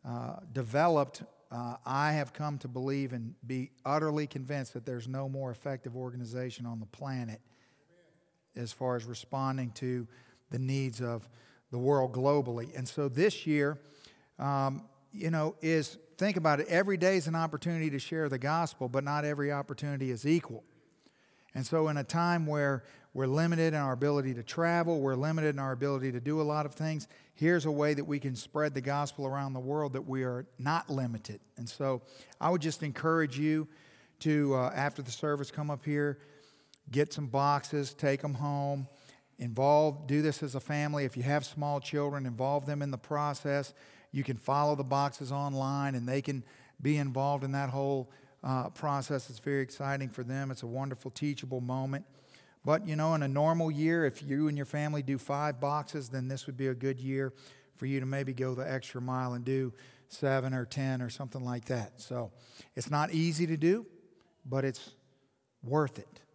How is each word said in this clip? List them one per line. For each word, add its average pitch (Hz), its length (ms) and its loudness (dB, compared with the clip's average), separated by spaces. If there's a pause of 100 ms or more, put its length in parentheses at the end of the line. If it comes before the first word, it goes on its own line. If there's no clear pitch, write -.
uh, 120 300 -8 (160)
developed, 139 680 2 (280)
uh, 120 240 -8 (100)
I 143 280 2
have 143 180 -2
come 147 280 -6
to 131 100 -10
believe 135 420 -2
and 117 240 -8 (100)
be 127 260 -6 (120)
utterly 151 420 0
convinced 139 500 -6
that 117 100 -10
there's 123 240 -6
no 135 180 -4
more 135 240 -6
effective 127 460 -8
organization 123 680 -8
on 117 140 -8
the 107 60 -8
planet 120 560 -8 (1120)
as 117 160 -6
far 127 240 -2
as 117 80 -4
responding 131 680 -2
to 123 360 -4 (420)
the 127 100 -4
needs 131 420 0
of 117 260 -4 (440)
the 123 60 -4
world 131 360 4
globally. 127 600 2
And 127 140 -6
so 143 220 -2
this 160 360 2
year, 147 360 2 (580)
um, 135 480 0 (240)
you 165 180 -2
know, 156 320 2
is, 160 380 2 (180)
think 190 200 2
about 156 220 6
it, 156 100 0
every 190 280 4
day 185 200 6
is 151 100 0
an 165 80 0
opportunity 160 560 0
to 139 80 -2
share 156 300 -2
the 131 100 -2
gospel, 143 500 0
but 135 140 0
not 147 220 0
every 147 260 0
opportunity 139 580 -4
is 120 160 -4
equal. 151 380 2 (920)
And 131 100 -4
so 156 260 4
in 147 80 0
a 139 60 0
time 160 440 2
where 143 360 2 (300)
we're 131 140 0
limited 160 480 4
in 151 40 2
our 135 140 2
ability 139 400 2
to 120 80 -6
travel, 170 600 2
we're 135 120 2
limited 151 360 2
in 139 100 0
our 135 120 -2
ability 135 420 0
to 123 60 -2
do 147 220 0
a - 20 4
lot 151 220 0
of 143 80 -8
things, 156 340 -4 (280)
here's 160 300 4
a 156 60 2
way 147 220 4
that 160 120 -2
we 147 140 -2
can 131 160 -2
spread 151 380 -2
the 139 80 -2
gospel 139 460 -2
around 135 260 -2
the 127 60 -4
world 139 340 -2
that 135 140 -2
we 131 160 0
are 123 240 -2 (100)
not 147 320 0
limited. 117 500 -2 (180)
And 117 120 -8
so 135 320 -2 (400)
I 156 80 2
would 180 120 2
just 160 200 -2
encourage 151 560 2
you 156 300 2 (540)
to, 147 340 4
uh, 127 180 2
after 139 300 -2
the 123 80 -8
service, 143 400 -2
come 151 180 -4
up 143 160 -6
here, 147 320 0 (720)
get 143 240 2
some 147 140 -4
boxes, 139 640 2
take 139 300 2
'em 147 100 -2
home, 143 540 -2 (500)
involve, 143 720 4
do 147 160 2
this 151 180 0
as 139 140 -4
a 131 40 -2
family. 147 460 0
If 123 100 -4
you 123 80 -2
have 143 220 2
small 147 340 -2
children, 143 460 -2
involve 131 400 -2
them 143 160 -2
in 143 80 -2
the 131 80 -4
process. 143 800 -2 (400)
You 139 80 0
can 127 140 -2
follow 147 380 4
the 139 80 -4
boxes 139 480 0
online, 139 640 0
and 120 120 -2
they 135 140 0
can 135 220 -4 (360)
be 147 180 2
involved 139 460 0
in 135 100 -2
that 139 180 -2
whole, 139 400 0 (320)
uh, 131 260 0
process. 139 640 -2
It's 117 80 -14
very 139 240 0
exciting 139 460 -4
for 123 140 -8
them. 135 280 -4
It's 123 100 -8
a 120 60 -8
wonderful, 131 420 -6
teachable 135 520 -4
moment. 135 440 -4 (580)
But, 160 240 4
you 151 80 0
know, 160 200 2
in 151 80 2
a 139 40 0
normal 160 440 4
year, 156 340 4
if 131 160 0
you 143 260 0
and 147 80 2
your 143 120 -2
family 151 340 0
do 135 160 0
five 143 420 -2
boxes, 143 500 -2
then 127 180 -4
this 135 180 -6
would 135 100 -8
be 135 120 0
a 131 80 0
good 127 240 -2
year 131 340 -2 (420)
for 131 120 -6
you 135 120 0
to 131 60 -2
maybe 135 280 -2
go 131 200 -2
the 127 180 -4
extra 131 300 -6
mile 127 320 -2
and 123 100 -6
do 131 300 0 (360)
seven 135 440 2
or 123 120 -2
ten 131 360 -2
or 120 80 -4
something 131 340 -8
like 123 220 -4
that. 117 340 -4
So 120 320 -6 (440)
it's 131 160 -4
not 151 200 2
easy 165 360 2
to 160 100 0
do, 185 300 2 (580)
but 135 180 0
it's - 300 -4 (680)
worth 139 340 0
it. - 240 -18 (140)